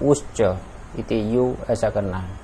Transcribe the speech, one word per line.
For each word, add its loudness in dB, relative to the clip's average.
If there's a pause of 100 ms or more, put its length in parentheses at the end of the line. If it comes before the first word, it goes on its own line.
उश्च 4 (580)
इति 0 (140)
यू, 2 (160)
ऐसा 2
करना -2
है। -8